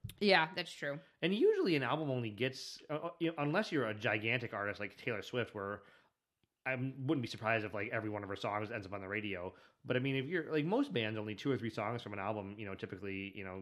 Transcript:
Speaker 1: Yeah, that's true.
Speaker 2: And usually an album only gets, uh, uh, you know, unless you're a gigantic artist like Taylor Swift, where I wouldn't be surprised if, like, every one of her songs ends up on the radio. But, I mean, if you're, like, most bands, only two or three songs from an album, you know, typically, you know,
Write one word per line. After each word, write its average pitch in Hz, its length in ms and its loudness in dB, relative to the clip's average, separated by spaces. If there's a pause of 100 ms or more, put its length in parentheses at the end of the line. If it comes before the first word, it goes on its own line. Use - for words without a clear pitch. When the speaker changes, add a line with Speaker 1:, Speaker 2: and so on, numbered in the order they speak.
(200)
Speaker 1:
Yeah, 180 360 6
that's 175 160 -6
true. 143 280 -4 (240)
Speaker 2:
And 180 100 4
usually 330 420 6
an 135 80 4
album 143 280 2
only 120 180 0
gets, 123 500 -4 (100)
uh, 147 60 -2
uh, 160 140 -4 (100)
you 165 100 2
know, 165 100 -2
unless 156 320 2
you're 131 160 4
a 110 60 0
gigantic 110 600 2
artist 101 260 -2
like 104 180 -6
Taylor 110 260 -2
Swift, 117 320 -2
where 101 260 -4 (840)
I 131 100 0
wouldn't 131 460 0
be 113 60 -2
surprised 110 380 0
if, 101 80 -6
like, 107 180 -2
every 110 180 -2
one 104 140 -4
of 95 60 -8
her 98 80 -2
songs 104 340 -2
ends 107 140 -6
up 95 80 -8
on 98 80 -6
the 95 60 -8
radio. 95 460 -4 (320)
But, 127 120 2
I - 20 4
mean, 135 160 0
if 135 120 0
you're, 170 220 -2
like, 151 140 2
most 247 300 2
bands, 107 260 2
only 107 160 -2
two 139 160 0
or 120 60 4
three 110 120 -2
songs 113 320 -2
from 104 120 -8
an 101 60 -2
album, 101 380 0
you 110 80 -8
know, 98 80 -6
typically, 98 640 -6
you 101 80 -8
know, 95 180 -6